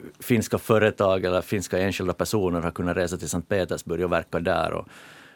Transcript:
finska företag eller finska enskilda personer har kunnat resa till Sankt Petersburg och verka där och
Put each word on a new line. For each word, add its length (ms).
finska 380
företag 680
eller 160
finska 380
enskilda 340
personer 480
har 100
kunnat 260
resa 200
till 120
Sankt 200
Petersburg 540
och 80
verka 280
där 340
och 140